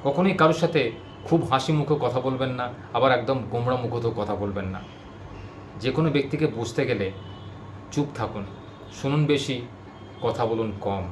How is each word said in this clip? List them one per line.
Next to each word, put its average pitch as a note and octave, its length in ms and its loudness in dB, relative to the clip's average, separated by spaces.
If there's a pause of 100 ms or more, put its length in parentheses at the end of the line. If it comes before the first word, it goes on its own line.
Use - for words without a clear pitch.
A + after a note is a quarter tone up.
কখনোই F3 300 4
কারোর D#3 300 6
সাথে D#3 180 4 (440)
খুব E3 140 4 (100)
হাসি C3 220 4
মুখে D3+ 280 4
কথা B2 200 2
বলবেন C3 300 0
না, B2+ 160 -2 (280)
আবার B2+ 180 6
একদম B2 260 2 (140)
গোমড়া B2 260 2
মুখেও A#2 380 -2
কথা G#2 200 -2
বলবেন G2 300 -2
না। F#2+ 160 -6 (960)
যে C3 120 0
কোনো D#3+ 180 4
ব্যক্তিকে C#3+ 380 2
বুঝতে A#2 380 0
গেলে G2+ 260 0 (800)
চুপ D3 240 0
থাকুন, G#2+ 280 -4 (580)
শুনুন D3 240 4
বেশি, C3+ 360 2 (600)
কথা A#2 240 2
বলুন A2+ 260 0 (100)
কম। G2 300 0